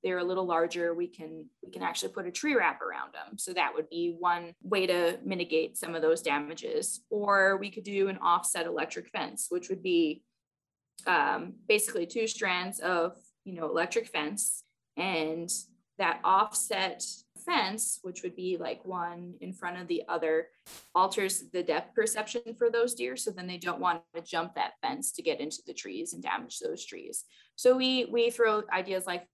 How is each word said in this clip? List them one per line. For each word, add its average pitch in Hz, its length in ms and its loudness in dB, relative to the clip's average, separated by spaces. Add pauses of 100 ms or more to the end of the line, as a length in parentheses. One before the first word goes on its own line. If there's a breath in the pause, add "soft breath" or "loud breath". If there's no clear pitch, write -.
they're 180 160 0
a 175 120 0
little 190 140 0
larger, 170 480 2
we 175 140 -2
can, 160 380 -12 (180)
we 185 80 -16
can 180 100 -10
actually 185 300 -4
put 185 160 -8
a 180 40 -6
tree 285 240 0
wrap 175 260 4
around 69 320 -6
them. 78 240 -12
So 185 160 -6
that 156 200 0
would 156 160 -2
be 170 300 -2
one 175 420 0
way 190 240 2
to 175 380 4
mitigate 175 540 0
some 170 180 -4
of 160 60 -4
those 160 200 6
damages. 151 880 -2
Or 196 480 6
we 196 140 -6
could 185 140 -10
do 196 240 2
an 190 120 -4
offset 170 460 2
electric - 420 -4
fence, - 400 -4
which 175 200 -2
would 180 120 -4
be, 170 420 2 (840)
um, 170 460 2 (140)
basically 208 380 2
two 220 220 -2
strands 190 520 -2
of, 175 380 0 (280)
you 190 80 -10
know, 165 160 -4
electric 220 380 0
fence, 160 560 -2 (320)
and 170 560 -2 (460)
that 175 260 2
offset 202 800 2 (420)
fence, 220 580 0
which 180 200 -10
would 180 120 -6
be, 185 220 -2
like, - 280 -6
one 175 560 -6
in 185 120 -8
front 180 240 -6
of 180 100 -8
the 170 200 0
other, 165 400 2 (480 soft breath)
alters 190 560 4
the 180 100 0
depth 170 320 -2
perception 220 480 0 (160)
for 240 120 4
those 233 240 2
deer. 247 240 -4
So 226 140 -4
then 180 160 -8
they 180 100 -6
don't 175 240 -4
want 170 200 2 (140)
to 165 60 -6
jump 170 340 -4
that - 260 -2
fence - 320 -2
to - 80 -10
get 156 200 0
into 151 260 -6
the - 60 -10
trees 101 400 -8
and 90 100 -12
damage 95 360 -4
those - 260 -6
trees. - 400 -10 (300 soft breath)
So 254 200 6
we, 254 300 2
we 233 260 2
throw 220 400 4
ideas 185 340 -2
like 175 280 -6